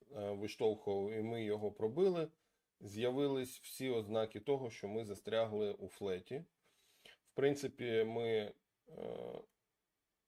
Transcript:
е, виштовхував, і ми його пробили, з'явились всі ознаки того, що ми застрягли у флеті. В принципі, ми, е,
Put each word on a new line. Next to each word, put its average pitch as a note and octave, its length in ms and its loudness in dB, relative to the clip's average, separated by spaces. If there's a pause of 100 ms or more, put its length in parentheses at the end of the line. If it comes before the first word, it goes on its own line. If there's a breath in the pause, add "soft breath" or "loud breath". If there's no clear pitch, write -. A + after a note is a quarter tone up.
(120)
е, G2+ 200 -4
виштовхував, G#2 800 0
і A2 100 -2
ми A2+ 220 -2
його G#2 280 -2
пробили, D#3+ 600 2 (480)
з'явились B2+ 800 0
всі - 300 -4
ознаки A2 500 0
того, C3 300 0
що - 180 -8
ми A2 180 -4
застрягли G#2+ 680 0
у F#2+ 140 -10
флеті. G2 580 -4 (580 loud breath)
В - 300 -20
принципі, B2 680 2
ми, A2+ 500 0 (360)
е, A#1 520 -8 (840)